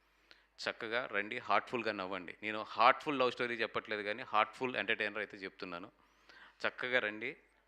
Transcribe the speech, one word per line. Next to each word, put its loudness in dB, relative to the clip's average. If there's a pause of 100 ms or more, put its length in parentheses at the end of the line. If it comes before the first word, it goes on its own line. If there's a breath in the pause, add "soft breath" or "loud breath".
(360 soft breath)
చక్కగా -4
రండి, -2
హార్ట్‌ఫుల్‌గా 2
నవ్వండి. -6
నేను -4
హార్ట్‌ఫుల్ 6
లవ్ 4
స్టోరీ -2
చెప్పట్లేదు -2
కానీ, -4
హార్ట్‌ఫుల్ 2
ఎంటర్‌టైనర్ 0
అయితే -6
చెప్తున్నాను. -10 (760 loud breath)
చక్కగా 0
రండి, -4 (300)